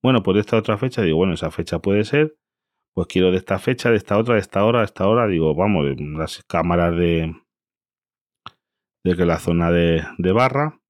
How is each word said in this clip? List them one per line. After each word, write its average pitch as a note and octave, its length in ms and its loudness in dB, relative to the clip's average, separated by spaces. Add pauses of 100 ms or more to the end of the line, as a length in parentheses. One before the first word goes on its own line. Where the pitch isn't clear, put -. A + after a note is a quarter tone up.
"Bueno, B2 200 2
pues F#2+ 140 2
de G#2 60 6
esta G#2+ 140 -2
otra G#2+ 220 0
fecha", B2+ 240 -4
digo, E2 160 2
"Bueno, F#2 160 2
esa D#2+ 160 -6
fecha E2 300 -6
puede G2+ 240 0
ser, D3+ 320 0 (580)
pues F2 140 -6
quiero F#2 240 2
de F#2 60 0
esta F#2+ 200 -4
fecha, B2+ 320 -2
de A2+ 80 4
esta G2+ 200 -2
otra, A#2 160 0
de G#2+ 60 2
esta G2 240 -2
hora, A#2 160 2
de G#2+ 60 0
esta - 220 -4
hora", A2+ 200 2
digo, D#2+ 260 0
vamos, F2 320 0 (120)
las D2+ 500 -8
cámaras E2+ 480 0
de, E2 380 0 (1700)
de F2+ 120 2
que F2+ 80 0
la E2+ 140 2
zona E2+ 320 0
de, E2+ 340 2 (140)
de F2+ 140 0
barra C3 580 0